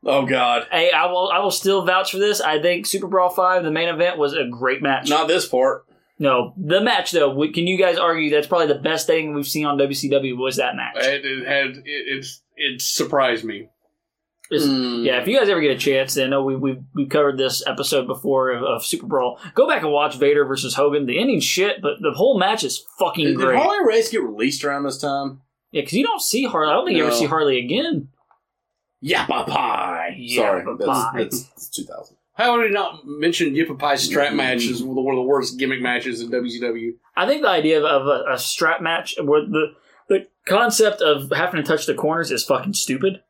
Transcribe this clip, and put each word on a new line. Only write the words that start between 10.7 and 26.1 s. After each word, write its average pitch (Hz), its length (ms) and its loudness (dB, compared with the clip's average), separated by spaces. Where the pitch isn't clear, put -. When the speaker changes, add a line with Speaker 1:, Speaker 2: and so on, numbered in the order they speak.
Speaker 2:
match? 123 220 -8
Speaker 3:
It, 139 260 0
it 131 220 -6
had, 139 320 -2
it, 135 80 -20
it, 139 400 -8
it 131 240 -4
surprised 127 640 0
me. 104 240 -10
Speaker 2:
It's, 147 160 2
Speaker 1:
Mm. 123 400 0
Speaker 2:
yeah, 127 160 2
if - 40 -4
you 240 120 2
guys 220 100 2
ever 175 140 2
get 147 80 2
a 131 80 -2
chance, 135 400 0
I 131 80 0
know 135 180 0
we, 135 100 0
we, 135 220 -2
we 139 120 -2
covered 143 320 2
this 131 280 -2
episode 135 400 -2
before 131 440 0
of, 120 120 -2
of 117 220 -2
Super - 220 -6
Brawl. 143 340 0
Go 277 120 6
back 277 160 0
and 156 80 0
watch 147 260 0
Vader 143 280 4
versus 135 300 -4
Hogan. 143 320 2
The 123 120 0
ending 220 220 2
shit, 185 400 0
but 147 220 -2
the 151 100 0
whole 202 260 4
match 208 240 0
is - 220 -6
fucking 165 260 0
Speaker 1:
Did, 139 140 4
did - 0 -
Speaker 2:
great. 131 200 4
Speaker 1:
Harley 370 280 2
Race 220 240 2
get 220 120 -2
released 117 400 -4
around 143 220 -2
this 135 140 -4
time? 139 420 -4
Speaker 2:
Yeah, 147 100 -4
'cause 139 140 -6
you 254 100 2
don't 226 160 -2